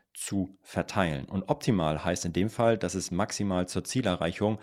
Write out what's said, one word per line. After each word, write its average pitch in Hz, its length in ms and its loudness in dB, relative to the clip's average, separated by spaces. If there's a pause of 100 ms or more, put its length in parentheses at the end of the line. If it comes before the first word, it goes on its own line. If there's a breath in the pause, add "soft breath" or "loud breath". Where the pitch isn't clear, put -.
(120)
zu - 480 -4
verteilen. 82 640 -2
Und - 240 -4
optimal 80 560 2
heißt 90 220 0
in 82 80 -2
dem 95 160 2
Fall, 117 260 4
dass 90 180 -2
es 90 160 -4
maximal 92 560 0
zur - 180 -4
Zielerreichung 104 800 0